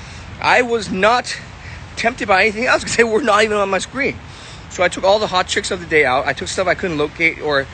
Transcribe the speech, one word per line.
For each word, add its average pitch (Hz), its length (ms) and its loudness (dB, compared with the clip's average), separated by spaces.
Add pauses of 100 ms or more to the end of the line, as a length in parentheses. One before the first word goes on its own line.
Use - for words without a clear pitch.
(420)
I 247 200 4
was 233 280 -2
not 208 480 2 (580)
tempted 240 320 -2
by 190 160 6
anything 220 220 0
else - 180 2
'cause - 120 -6
they 240 80 6
were 220 180 2
not 214 220 4
even 208 140 2
on 196 120 0
my 190 100 0
screen. 247 380 -4 (520)
So 185 140 0
I 180 40 6
took - 160 -6
all 202 160 6
the 208 80 0
hot 185 200 0
chicks - 220 -4
of 190 100 -4
the 165 60 -12
day 151 200 4
out. 131 200 2
I 143 80 0
took 123 140 -8
stuff 190 200 -2
I 160 80 2
couldn't 170 220 -4
locate 156 440 -2
or 143 320 0